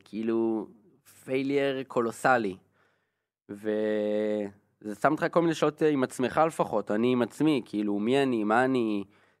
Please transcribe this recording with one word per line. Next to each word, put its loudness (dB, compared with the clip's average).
כאילו -2
פיילייר -2
קולוסלי. 0
וזה -4
שם 4
אותך 0
כל 2
מיני 2
שעות, -2
אה, 4
עם 2
עצמך 0
לפחות, -2
אני 2
עם 2
עצמי, 0
כאילו, -2
מי 0
אני, 0
מה 4
אני, 0